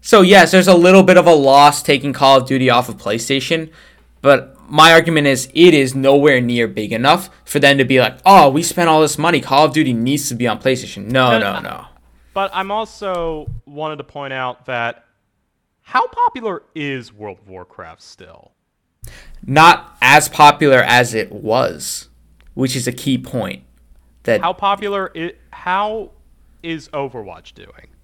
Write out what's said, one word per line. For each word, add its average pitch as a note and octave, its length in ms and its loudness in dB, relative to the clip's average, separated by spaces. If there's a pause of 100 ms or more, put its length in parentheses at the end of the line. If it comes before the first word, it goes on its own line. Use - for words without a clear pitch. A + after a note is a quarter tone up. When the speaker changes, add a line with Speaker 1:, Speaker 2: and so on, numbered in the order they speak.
Speaker 1:
So G#3 200 4
yes, F3+ 280 6
there's F3+ 180 4
a F#3+ 60 6
little F#3 280 6
bit F#3+ 140 4
of F3 100 4
a E3+ 80 6
loss C#3+ 480 4
taking C#3 300 -2
Call C3+ 260 4
of B2+ 100 -2
Duty B2+ 220 -2
off A#2+ 180 0
of G#2+ 80 -14
PlayStation, C3+ 720 -6 (520)
but C3+ 340 0 (140)
my D3+ 220 6
argument E3 340 0
is C3 280 -2
it E3 200 6
is C3+ 200 0
nowhere C#3 460 2
near A#2+ 280 -2
big G#2 240 -10
enough C#3 360 -2 (160)
for - 140 -6
them C#3 200 4
to C3+ 60 2
be B2+ 160 2
like, A2+ 240 -2
"Oh, F#3 240 6
we C#3 140 -2
spent E3+ 260 -4
all D#3 120 2
this D3+ 180 -2
money. D#3 220 -2
Call C#3 260 0
of C#3 60 -2
Duty C#3 200 -2
needs B2+ 360 -4
to B2+ 60 -8
be A#2 120 -6
on G#2+ 140 -4
PlayStation." G2+ 460 -6
No, B2+ 260 0
Speaker 2:
No, A2+ 60 0
Speaker 1:
no, G2+ 140 -4
Speaker 2:
I - 80 -10
Speaker 1:
no. - 240 -16 (480)
Speaker 2:
But G3 220 -6
I'm F#3+ 160 -8
also F3+ 800 -10 (180)
wanted D3+ 300 -12
to - 80 -16
point C#3 280 -16
out B2+ 340 -10
that A#2+ 380 -10 (800)
how C#4 240 -6
popular A3+ 560 -8 (120)
is C#3 380 -12
World G#2 280 -18
of - 80 -20
Warcraft F2+ 520 -20
still? - 520 -20 (920)
Speaker 1:
Not D#3 580 2
as C#3+ 260 2
popular D3 540 4
as A#2+ 320 0
it A2 180 -6
was, G#2 760 -6 (460)
which C3 220 -6
is B2 100 -8
a B2+ 60 -8
key B2+ 260 -6
point. G#2 460 -10 (600)
That A2+ 180 -2
Speaker 2:
How F3 100 -4
popular G3+ 640 -6
i-, E3+ 160 -10 (180)
how G#3 600 -8 (520)
is E3 280 -12
Overwatch A#2+ 640 -14
doing? - 340 -20 (160)